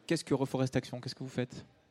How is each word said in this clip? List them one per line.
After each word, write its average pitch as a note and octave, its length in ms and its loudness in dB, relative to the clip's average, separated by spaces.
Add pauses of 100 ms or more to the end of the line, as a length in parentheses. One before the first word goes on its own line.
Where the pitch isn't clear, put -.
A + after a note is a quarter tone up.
qu'est-ce E3 160 2
que - 100 0
Reforest C3 440 2
Action ? B2 240 -2
Qu'est-ce - 140 -8
que - 80 -8
vous C3 60 -6
faites ? - 360 -4 (260)